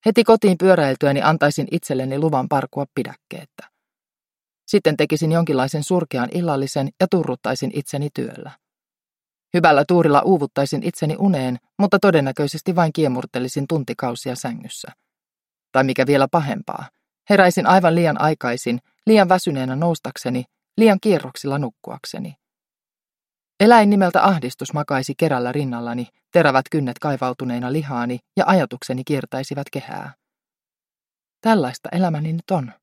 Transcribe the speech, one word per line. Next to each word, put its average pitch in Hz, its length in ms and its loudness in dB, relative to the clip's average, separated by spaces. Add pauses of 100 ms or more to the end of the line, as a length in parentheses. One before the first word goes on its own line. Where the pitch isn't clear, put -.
Heti 220 180 4
kotiin 214 340 4
pyöräiltyäni 143 640 2
antaisin 151 480 2
itselleni 135 480 -4
luvan 151 300 0
parkua 143 360 -2 (100)
pidäkkeettä. - 720 -12 (960)
Sitten 160 300 2
tekisin 156 360 0
jonkinlaisen 147 520 -2
surkean 151 480 -2
illallisen 143 560 -2 (120)
ja 185 100 4
turruttaisin 135 640 -2
itseni 143 400 -6
työllä. 127 360 -10 (1040)
Hyvällä 156 340 6
tuurilla 160 320 4
uuvuttaisin 143 600 0
itseni 156 360 -4
uneen, 131 400 0 (200)
mutta 202 200 2
todennäköisesti 156 800 0
vain 165 160 2
kiemurtelisin 131 760 -4
tuntikausia 123 680 -6
sängyssä. - 560 -14 (800)
Tai 135 120 2
mikä 131 220 0
vielä 139 240 2
pahempaa, - 580 -4 (420)
heräisin 190 360 4
aivan 175 280 4
liian 170 260 0
aikaisin, 123 600 -2 (260)
liian 214 220 6
väsyneenä 139 480 0
noustakseni, 135 680 -4 (320)
liian 208 240 6
kierroksilla 139 580 -2
nukkuakseni. - 760 -10 (1200)
Eläin 214 300 8
nimeltä 190 340 2
Ahdistus 160 480 -2
makaisi 139 460 -4
kerällä 123 340 -2
rinnallani, 120 560 -6 (240)
terävät 139 380 2
kynnet 135 280 -4
kaivautuneina 127 760 -4
lihaani 123 460 -6 (180)
ja 196 100 2
ajatukseni 131 580 0
kiertäisivät 135 680 -8
kehää. 135 420 -12 (1300)
Tällaista 180 520 0
elämäni 160 400 -2
nyt 165 180 -8
on. 139 220 -4 (100)